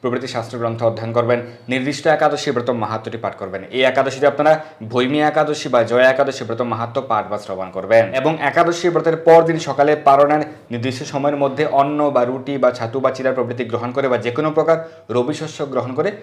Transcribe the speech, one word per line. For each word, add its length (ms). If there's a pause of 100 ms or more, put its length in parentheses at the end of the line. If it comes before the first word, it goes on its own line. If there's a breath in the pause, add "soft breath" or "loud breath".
প্রভৃতি 340
শাস্ত্র 260
গ্রন্থ 180 (100)
অধ্যয়ন 280
করবেন, 220 (320 loud breath)
নির্দিষ্ট 320 (120)
একাদশী 400
ব্রত 140 (140)
মাহাত্ম্যটি 400
পাঠ 180
করবেন। 200 (140)
এই 60 (100)
একাদশীতে 400
আপনারা 200 (400 loud breath)
ভৈমী 280 (100)
একাদশী 440
বা 60 (100)
জয়া 240
একাদশী 340
ব্রত 140 (100)
মাহাত্ম্য 380
পাঠ 220
বা 120
শ্রবণ 320
করবেন। 280 (160)
এবং 120 (180)
একাদশী 440
ব্রতের 240 (100)
পর 200
দিন 140
সকালে 300 (160)
পারণের 340 (320 loud breath)
নির্দিষ্ট 280 (100)
সময়ের 320
মধ্যে 200 (180)
অন্ন 180 (160)
বা 80
রুটি 300 (100)
বা 140
ছাতু 260
বা 120
চিরা 220
প্রভৃতি 340
গ্রহণ 240
করে 160
বা 140
যে 120
কোনো 200
প্রকার 200 (380 loud breath)
রবি 240
শস্য 200 (140)
গ্রহণ 240
করে 120 (140)